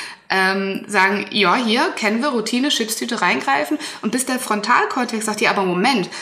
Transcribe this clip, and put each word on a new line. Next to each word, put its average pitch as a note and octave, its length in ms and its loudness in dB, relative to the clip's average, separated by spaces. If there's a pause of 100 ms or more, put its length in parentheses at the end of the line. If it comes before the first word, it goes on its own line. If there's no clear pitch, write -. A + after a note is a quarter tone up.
(320)
ähm, F#3+ 560 0
sagen, G3+ 420 2
ja, F#3+ 260 4
hier A#3 400 2
kennen A3 240 0
wir D4 100 0
Routine, B3 400 0
Chipstüte A3+ 520 -2
reingreifen. C#4 560 0 (240)
Und G#3+ 100 -4
bis B3+ 140 -2
der B3+ 140 -2
Frontalkortex A#3 880 0
sagt, G#3 140 -4
ja, G3+ 100 4
aber G3 120 0
Moment, F#3 460 2 (120)